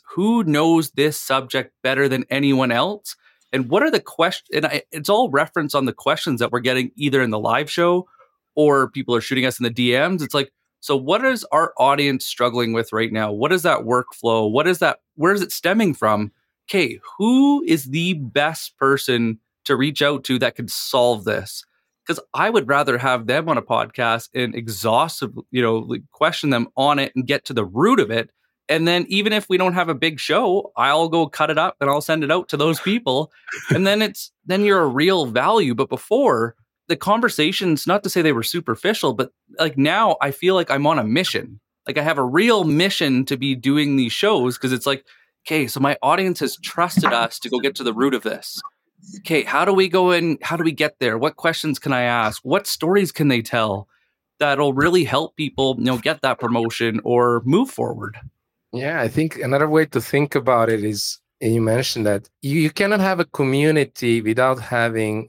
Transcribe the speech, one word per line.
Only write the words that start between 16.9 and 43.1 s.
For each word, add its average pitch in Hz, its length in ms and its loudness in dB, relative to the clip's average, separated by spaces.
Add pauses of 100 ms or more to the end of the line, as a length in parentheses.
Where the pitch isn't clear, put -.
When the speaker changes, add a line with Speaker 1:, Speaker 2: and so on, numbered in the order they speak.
Speaker 1:
who 269 460 4
is 156 260 0
the 170 240 0
best 147 640 -4
person 120 600 0 (280)
to 135 100 2
reach 139 240 -2
out 143 240 0
to 127 140 0
that 117 180 -2
could 117 140 -10
solve 120 540 0
this? 101 400 -6 (420)
'Cause 170 140 -4 (140)
I 170 160 0
would 185 180 0
rather 139 300 2
have 127 280 0
them 151 220 0
on 147 100 2
a 113 40 -4
podcast 117 720 -2
and 123 200 -4
exhaustive, 113 800 -2 (180)
you - 100 -2
know, 113 180 2
like, 117 240 -8 (100)
question 156 380 0
them 120 260 0
on 143 220 2
it 135 160 -4
and 127 120 -2
get 139 200 -2
to - 60 -10
the 117 120 -2
root 160 360 2
of 110 100 0
it. 113 200 -4 (380)
And 165 200 2
then 175 200 0
even 202 240 0
if 214 160 -2
we 185 100 2
don't 185 160 2
have 175 140 0
a 160 60 -2
big 151 240 -2
show, 196 580 0
I'll 147 320 2
go 160 200 2
cut 151 220 -2
it 151 80 0
up 175 220 0
and 139 100 0
I'll 143 100 0
send 160 240 -2
it 139 60 -2
out 175 180 0
to - 80 -6
those 156 240 0
people. 156 520 -2 (200)
Speaker 2:
<laughs> - 180 -8
Speaker 1:
And 170 160 2
then 202 140 2
it's, - 320 -4 (140)
then 190 180 0
you're 196 180 4
a 151 60 2
real 156 380 2
value. 135 480 2
But 135 140 -2
before, 131 680 0 (320)
the 170 80 0
conversations, 190 920 0
not 190 160 0
to - 40 -4
say 175 140 0
they 156 100 4
were 113 120 -2
superficial, 175 680 -2
but, 120 200 -4 (260)
like, 156 180 0
now 170 440 2
I 143 100 0
feel 175 240 0
like 175 160 0
I'm 143 160 2
on 156 140 2
a 110 40 0
mission. 110 540 -2 (260)
Like, 135 140 -4
I 151 40 0
have 151 160 0
a 135 60 2
real 190 380 2
mission 151 600 2